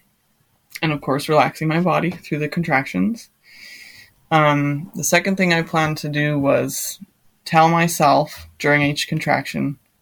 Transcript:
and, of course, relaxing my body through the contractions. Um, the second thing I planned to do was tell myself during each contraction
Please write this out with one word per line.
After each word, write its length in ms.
and, 100
of 100
course, 280
relaxing 380
my 120
body 320
through 280
the 100
contractions. 800
Um, 640
the 100
second 340
thing 160
I 100
planned 360
to 100
do 280
was 640
tell 240
myself 800
during 220
each 260
contraction 720